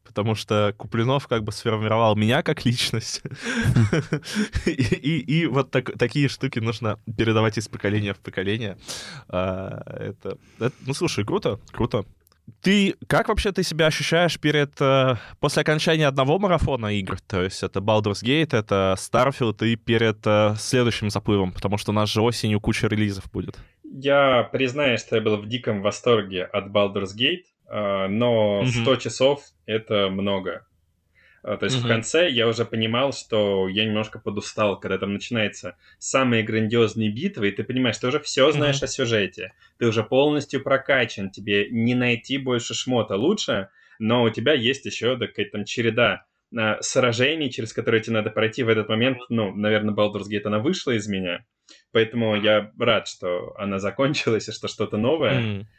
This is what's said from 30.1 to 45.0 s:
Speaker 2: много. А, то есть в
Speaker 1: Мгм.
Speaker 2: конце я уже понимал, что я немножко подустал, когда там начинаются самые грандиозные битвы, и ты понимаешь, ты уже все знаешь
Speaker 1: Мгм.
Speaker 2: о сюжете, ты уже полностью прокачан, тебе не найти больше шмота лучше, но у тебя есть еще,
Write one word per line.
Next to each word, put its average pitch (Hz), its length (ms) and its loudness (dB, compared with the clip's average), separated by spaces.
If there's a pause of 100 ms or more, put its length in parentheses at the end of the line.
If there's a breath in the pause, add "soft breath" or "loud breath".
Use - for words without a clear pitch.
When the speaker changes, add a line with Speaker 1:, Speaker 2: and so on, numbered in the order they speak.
Speaker 2:
много. 95 560 -4 (800 soft breath)
А, 104 140 -4
то - 80 -2
есть 131 100 0
в 123 40 0
Speaker 1:
Мгм. 120 80 -2
Speaker 2:
конце 147 420 2
я 117 180 2
уже 113 180 0
понимал, 117 460 0
что 101 560 0
я 104 180 0
немножко 107 320 -4
подустал, 104 640 -2
когда 95 180 -2
там 98 160 -4
начинаются 101 640 -4 (220 soft breath)
самые 123 440 2
грандиозные 110 680 2
битвы, 120 380 -2
и 98 40 -2
ты 104 120 -6
понимаешь, 127 340 -2
ты 123 100 -2
уже 147 120 0
все 139 320 2
знаешь 147 260 2
Speaker 1:
Мгм. 139 60 -6
Speaker 2:
о 131 40 -2
сюжете, 104 640 -2 (260 soft breath)
ты 120 80 2
уже 110 180 2
полностью 143 580 0
прокачан, 131 680 0
тебе 101 400 -2
не 120 240 0
найти 123 440 -2
больше 123 360 -2
шмота 110 420 -2
лучше, 120 520 -2 (320 soft breath)
но 117 240 2
у 113 60 2
тебя 127 240 0
есть 131 320 0
еще, 117 300 -2